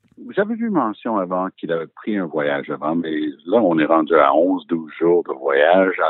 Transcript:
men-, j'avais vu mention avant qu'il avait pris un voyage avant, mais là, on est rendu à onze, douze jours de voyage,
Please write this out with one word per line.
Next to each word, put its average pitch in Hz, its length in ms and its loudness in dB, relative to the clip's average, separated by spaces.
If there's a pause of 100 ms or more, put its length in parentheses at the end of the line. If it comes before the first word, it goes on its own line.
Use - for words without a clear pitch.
(180)
men-, 240 180 -18
j'avais 208 200 -2
vu 226 140 -6
mention 117 480 -2
avant 92 300 -2 (100)
qu'il 80 140 -6
avait 82 160 -4
pris - 300 -6
un 90 80 -2
voyage 73 440 -4
avant, 73 260 -4
mais 80 160 -4 (340)
là, 95 120 2
on 85 220 2
est 76 60 2
rendu 80 300 2
à 71 200 4
onze, 87 320 0
douze 80 320 -4
jours 85 240 4
de - 100 -6
voyage, 76 640 2 (140)